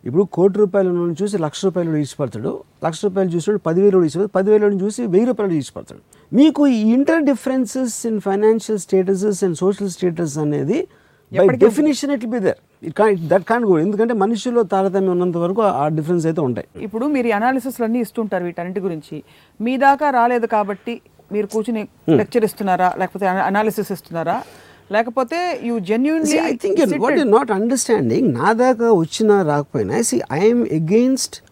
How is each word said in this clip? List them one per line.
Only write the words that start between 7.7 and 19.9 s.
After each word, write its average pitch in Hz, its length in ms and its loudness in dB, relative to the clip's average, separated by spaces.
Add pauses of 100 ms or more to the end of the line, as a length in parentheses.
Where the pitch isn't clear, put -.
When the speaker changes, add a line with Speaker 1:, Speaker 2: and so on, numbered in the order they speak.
Speaker 1:
in 214 80 -2
financial 214 560 0
statuses 190 600 0 (100)
and 180 80 0 (120)
social 196 300 -2
status 160 460 -4
అనేది 147 480 -2 (460)
by 185 60 2
Speaker 2:
ఎప్పటికీ 185 260 4
Speaker 1:
definition 285 420 0
it 277 120 -2
will 226 100 -8
be 247 80 -4
there. - 500 -4
It 160 140 -10
can't, 175 300 2
that 185 100 4 (100)
can't 226 200 2
go. 165 60 4
ఎందుకంటే 208 360 0
మనుషుల్లో 233 480 0
తారతమ్యం 190 480 0
ఉన్నంత 180 260 0
వరకు 180 260 0
ఆ, 147 220 0
ఆ 151 40 0
డిఫరెన్స్ 160 380 -2
అయితే 160 140 -2
ఉంటాయి. 123 420 -4
Speaker 2:
ఇప్పుడు 226 240 -6
మీరు 269 200 -2
ఈ 233 40 0
అనాలిసిస్‌లన్నీ 240 680 -2
ఇస్తుంటారు 202 440 -4
వీటన్నిటి 175 360 -8
గురించి, 160 420 -8 (380)
మీ 247 160 -2
దాకా 277 340 2